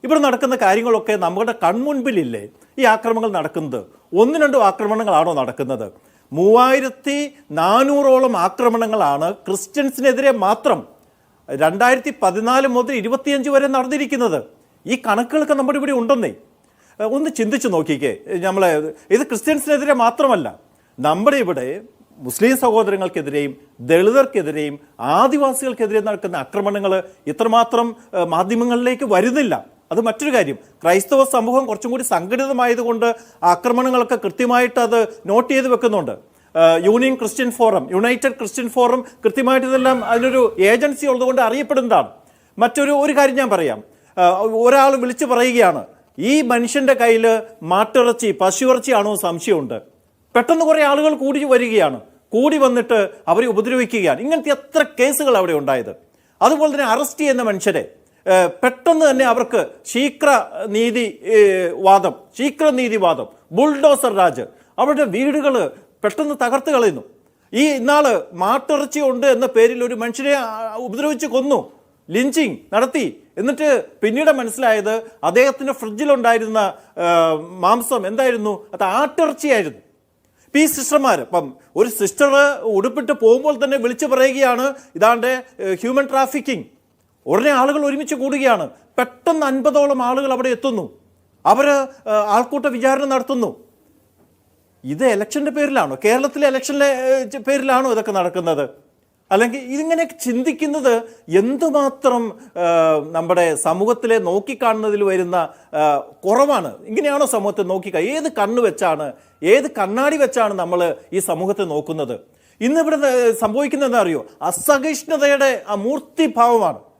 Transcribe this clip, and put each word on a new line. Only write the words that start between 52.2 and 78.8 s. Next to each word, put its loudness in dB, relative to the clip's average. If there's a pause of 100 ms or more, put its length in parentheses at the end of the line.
കൂടി 2
വന്നിട്ട് 2 (200)
അവരെ 2
ഉപദ്രവിക്കുകയാണ്. -2
ഇങ്ങനത്തെ -2
എത്ര -2 (160)
കേസുകൾ 2
അവിടെ 0
ഉണ്ടായത്. -2 (480)
അതുപോലെ 2
തന്നെ -2
അറസ്റ്റ് -2
ചെയ്യുന്ന 0
മനുഷ്യരെ, -2 (320)
ഏഹ്, 4 (120)
പെട്ടെന്ന് 2
തന്നെ 2
അവർക്ക് 0 (200)
ശീഘ്ര 0 (200)
നീതി, -2
ഏഹ്, 4
വാദം, 4 (240)
ശീഘ്ര 2
നീതിവാദം, 0 (260)
ബുൾഡോസർ 2
രാജ്, 2 (360)
അവരുടെ 2
വീടുകൾ 0 (340)
പെട്ടെന്ന് -2 (100)
തകർത്ത് -2
കളയുന്നു. 0 (500)
ഈ 2
ഇന്നാള് 2 (100)
മാട്ടിറച്ചി -2
ഉണ്ട് 0
എന്ന 2
പേരിൽ 2
ഒരു -4
മനുഷ്യനെ, -4
ആ, -6
ഉപദ്രവിച്ച് -4
കൊന്നു, -2 (400)
ലിഞ്ചിങ് 0 (160)
നടത്തി. -2 (180)
എന്നിട്ട് 0 (180)
പിന്നീട് 2
മനസ്സിലായത് 0 (220)
അദ്ദേഹത്തിൻ്റെ 2
ഫ്രിഡ്ജിലുണ്ടായിരുന്ന, 0 (300)
ആ, 2 (160)
മാംസം 0
എന്തായിരുന്നു? -2
അത് -4